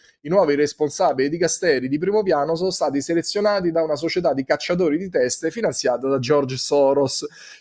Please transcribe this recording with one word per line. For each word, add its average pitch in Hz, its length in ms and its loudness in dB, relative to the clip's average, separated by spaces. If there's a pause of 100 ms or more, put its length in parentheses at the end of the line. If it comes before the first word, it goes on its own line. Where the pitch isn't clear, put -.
(200)
i 143 80 -14
nuovi 165 260 4
responsabili 143 760 0
di 151 60 -6
dicasteri 156 540 0
di 143 100 -2
primo 202 240 0
piano 160 320 0
sono 185 160 -2
stati 143 300 -2
selezionati 180 720 0
da 165 100 0
una 156 140 -2
società 165 380 0
di 135 100 -2
cacciatori 160 540 0
di 190 100 -6
teste 156 420 0
finanziata 135 560 -2
da 135 140 0
George 131 360 0
Soros, 139 680 2 (340)